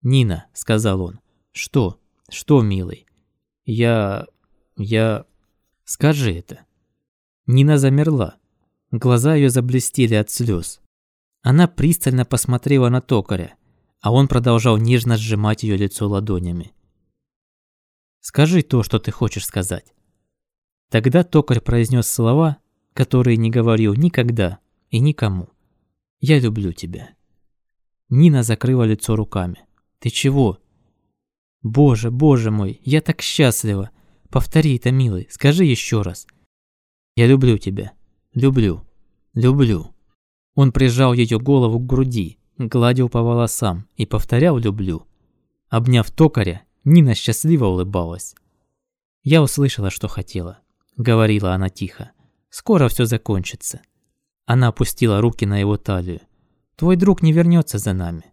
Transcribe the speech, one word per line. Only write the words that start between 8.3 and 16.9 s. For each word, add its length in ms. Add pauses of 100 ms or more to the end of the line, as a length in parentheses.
Глаза 460
ее 120
заблестели 680
от 120
слез. 540 (640)
Она 240
пристально 560
посмотрела 640
на 140
токаря, 520 (460)
а 120
он 160
продолжал 500
нежно 400
сжимать 440
ее 140
лицо 320
ладонями. 640 (1500)